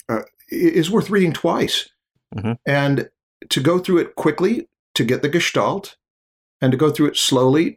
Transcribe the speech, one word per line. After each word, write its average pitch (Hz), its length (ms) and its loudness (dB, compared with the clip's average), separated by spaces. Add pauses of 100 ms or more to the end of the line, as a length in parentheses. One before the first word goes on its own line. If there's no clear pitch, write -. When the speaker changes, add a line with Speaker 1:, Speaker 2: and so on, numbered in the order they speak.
Speaker 1:
uh, 117 120 -2
i-, - 40 -8 (260)
is 165 400 0
worth 202 200 0
reading 185 240 2
twice. - 560 -2 (440)
Speaker 2:
Mm-hmm. 107 200 -4 (120)
Speaker 1:
And 139 440 0 (400)
to - 100 -2
go 170 200 2
through 180 200 0
it - 160 -4
quickly, 180 520 -2 (280)
to 139 80 0
get 123 180 0
the 147 80 0
gestalt, 147 680 -2 (640)
and 131 100 2
to 131 60 2
go 156 120 2
through 147 180 2
it - 100 -4
slowly, 131 600 2